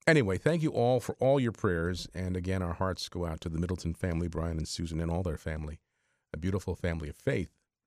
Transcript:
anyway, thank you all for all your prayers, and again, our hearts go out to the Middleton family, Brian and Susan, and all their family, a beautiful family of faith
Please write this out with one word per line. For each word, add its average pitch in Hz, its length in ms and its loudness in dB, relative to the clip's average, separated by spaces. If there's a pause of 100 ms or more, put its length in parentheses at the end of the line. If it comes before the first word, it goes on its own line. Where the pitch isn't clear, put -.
anyway, 120 300 4
thank 156 260 2
you 156 80 2
all 120 280 4
for - 200 -6
all 135 200 4
your 120 120 2
prayers, 87 640 0
and 92 240 -2
again, 92 240 0
our 87 120 -2
hearts 92 360 -2
go 87 160 -4
out 80 160 -4
to 85 80 -6
the 80 100 -2
Middleton 85 340 -2
family, 87 340 -2
Brian 82 300 -2
and 78 100 -2
Susan, 82 320 -4
and 82 120 0
all 87 120 0
their 80 140 -2
family, 78 420 -6 (540)
a - 40 -6
beautiful 92 380 -2
family 82 340 -2
of - 60 -12
faith 123 340 0 (380)